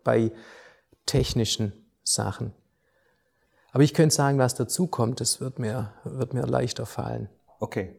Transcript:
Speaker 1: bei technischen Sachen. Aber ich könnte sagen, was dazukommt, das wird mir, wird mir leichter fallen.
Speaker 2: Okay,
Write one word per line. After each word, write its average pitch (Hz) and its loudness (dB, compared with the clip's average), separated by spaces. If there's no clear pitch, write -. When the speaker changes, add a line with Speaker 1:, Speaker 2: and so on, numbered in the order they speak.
Speaker 1:
bei 117 4
technischen 113 0
Sachen. 110 -4
Aber 135 6
ich 147 4
könnte 156 6
sagen, 139 2
was 127 4
dazukommt, 127 -2
das - -2
wird 131 -8
mir, 110 -6
wird 131 -6
mir 127 -2
leichter 127 -2
fallen. 117 -8
Speaker 2:
Okay, 101 -6